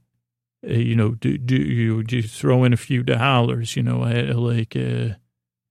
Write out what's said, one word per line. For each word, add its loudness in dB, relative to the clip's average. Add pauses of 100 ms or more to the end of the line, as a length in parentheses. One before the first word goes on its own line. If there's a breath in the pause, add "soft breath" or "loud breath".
(680)
uh, -4
you 2
know, 4
do, -2
do 0
you, 0
do -4
throw 2
in 4
a 4
few -2
dollars, 0
you 0
know, 0
I, 0
like, -2
uh," -2 (540)